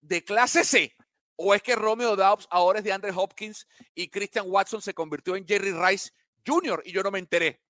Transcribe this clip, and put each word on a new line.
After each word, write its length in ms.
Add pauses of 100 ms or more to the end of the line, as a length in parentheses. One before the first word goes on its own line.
de 240
clase 400
C. 300 (420)
¿O 180
es 80
que 140
Romeo 400
Doubs 340
ahora 280
es 60
de 80
Andre 220
Hopkins 520 (280)
y 140
Christian 400
Watson 320
se 140
convirtió 420
en 100
Jerry 260
Rice 380 (360)
junior 400
y 60
yo 100
no 80
me 80
enteré? 520